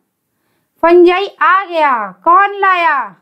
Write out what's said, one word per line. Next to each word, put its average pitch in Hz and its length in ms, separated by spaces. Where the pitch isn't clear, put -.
फंजाई 359 420
आ 370 220
गया। 277 480
कौन 370 380
लाया? 339 720